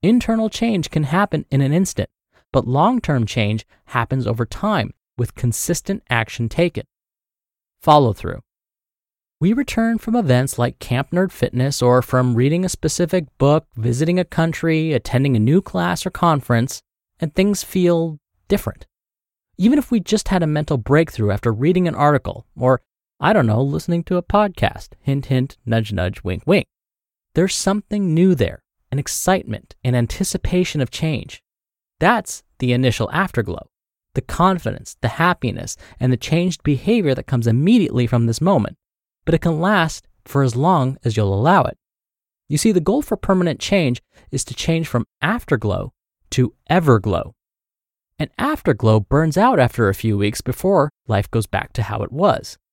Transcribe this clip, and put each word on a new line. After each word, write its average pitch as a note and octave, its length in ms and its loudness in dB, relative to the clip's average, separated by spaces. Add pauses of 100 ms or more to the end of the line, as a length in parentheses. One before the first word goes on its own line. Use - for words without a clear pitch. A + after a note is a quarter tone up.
Internal A3 460 2
change G#3+ 420 -2
can D#3 120 0
happen D#3 480 0
in C3+ 100 2
an C#3 120 2
instant, E3+ 360 -2 (420)
but B2+ 160 0
long-term D3 600 2
change G#2+ 400 -2 (220)
happens A#2+ 380 -2
over A2 200 -2
time G3 480 -4 (240)
with A#2+ 160 -4
consistent - 760 -4
action A#2 400 -4
taken. - 360 -2 (1000)
Follow C#3+ 320 4
through. E2+ 260 -10 (1000)
We F3+ 140 2
return A#3 460 0
from A3+ 180 -2
events C3+ 420 0
like A#2+ 200 -2
Camp B2+ 320 -4
Nerd F3+ 200 0
Fitness C3+ 520 -2
or B2 180 4
from B2+ 340 0
reading C#3+ 300 2
a F3+ 60 -2
specific E3 560 -2 (100)
book, D3 300 2 (100)
visiting B2 420 0
a F3+ 60 0
country, D#3+ 680 0
attending B2+ 420 2
a A2 40 4
new C#3 200 4
class F3+ 460 -4
or F3+ 40 -4
conference, C3+ 680 0 (400)
and D#3 140 -6
things G3 280 2
feel E3+ 560 0 (300)
different. - 380 -4 (720)
Even A#3+ 200 4
if - 120 -4
we A#3 100 2
just - 280 -2
had F#3 140 2
a D#3+ 40 0
mental D3+ 320 -2
breakthrough A#2 540 0
after A2 200 -2
reading F3 340 2
an D#3+ 80 -2
article C3+ 520 0 (120)
or, B2+ 220 2 (380)
I D#3+ 140 2
don't F3 140 4
know, A2 160 2
listening D#3+ 420 -2
to F3+ 140 -2
a F3 40 -4
podcast, - 680 -2 (120)
hint, C#3 260 -4
hint, C3 380 -2
nudge, A2+ 260 0
nudge, F2+ 320 -4
wink, F#2 220 -6
wink. F3+ 220 2 (680)
There's F3+ 200 0
something G3+ 580 -2
new F3+ 220 4
there, A#2 280 -4 (300)
an C3+ 60 -2
excitement, - 840 -4
an B2 120 0
anticipation D#3 880 -2
of B2 80 -4
change. - 520 -6 (560)
That's G3+ 440 0 (160)
the B2 160 0
initial B2 380 0
afterglow, A#2 560 -4 (440)
the - 80 -2
confidence, - 800 -2
the A#2 80 -2
happiness, - 680 -2 (200)
and B2+ 140 2
the A#2+ 60 0
changed F3 440 -2
behavior D3+ 520 0
that - 120 -10
comes A#2+ 200 0
immediately C#3 600 2
from A#2 200 2
this A#2 160 -2
moment, D#3+ 340 0 (480)
but D#3+ 100 2
it E3 60 2
can D#3+ 220 0
last F3+ 440 0 (200)
for C#3 160 0
as B2 120 2
long C3+ 480 2
as A2 140 -2
you'll G#2 160 2
allow C#3+ 300 4
it. - 160 -4 (720)
You D3 80 0
see, A3 140 2
the F3+ 80 4
goal G3 200 0
for A#3 160 -4
permanent F#3 440 0
change D3+ 420 0 (280)
is - 140 -6
to - 100 -14
change E3 320 -2
from - 200 -4 (160)
afterglow A2 720 -2 (380)
to - 200 0 (160)
everglow. A2+ 640 2 (840)
An D3+ 100 -4 (100)
afterglow A2+ 600 2
burns D3 360 0
out A3 220 4
after A#2+ 300 2
a G2 60 2
few A2 220 -2
weeks G2+ 260 -2
before D#3 480 0 (160)
life G2+ 240 0
goes A2+ 160 -2
back - 280 -6
to A2+ 80 -2
how G#2+ 200 -4
it - 100 -8
was. D#3+ 460 -2 (140)